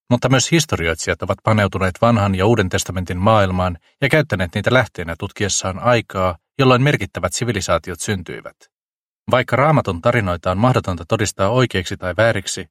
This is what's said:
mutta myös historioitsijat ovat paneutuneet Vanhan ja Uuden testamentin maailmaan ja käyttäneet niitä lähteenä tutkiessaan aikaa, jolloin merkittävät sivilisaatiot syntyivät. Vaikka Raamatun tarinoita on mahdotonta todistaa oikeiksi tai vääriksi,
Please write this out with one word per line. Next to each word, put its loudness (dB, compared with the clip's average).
mutta 2
myös 2
historioitsijat 0
ovat -4
paneutuneet 0
Vanhan 2
ja 2
Uuden 2
testamentin -4
maailmaan 2
ja 0
käyttäneet 0
niitä 0
lähteenä -4
tutkiessaan -4
aikaa, 0
jolloin 4
merkittävät -2
sivilisaatiot -2
syntyivät. -8
Vaikka 0
Raamatun 2
tarinoita 0
on -2
mahdotonta 0
todistaa -2
oikeiksi 0
tai -6
vääriksi, 0